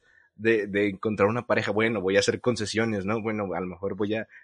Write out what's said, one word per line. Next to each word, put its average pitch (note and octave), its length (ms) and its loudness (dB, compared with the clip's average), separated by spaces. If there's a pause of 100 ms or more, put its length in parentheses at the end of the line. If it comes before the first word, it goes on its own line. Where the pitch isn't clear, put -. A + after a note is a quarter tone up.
(360)
de, G#2+ 320 2
de G2+ 220 2
encontrar G2+ 380 0
una A#2 200 -4
pareja. G#2+ 240 0
Bueno, A2 280 2
voy F#2+ 160 0
a G2+ 40 6
hacer G2 200 2
concesiones, G#2+ 640 -2
¿no? A2 160 -2
Bueno, G#2 320 -4
a E2+ 80 -2
lo F#2 60 -2
mejor F#2+ 300 -6
voy G#2 180 -2
a A2 140 -6 (160)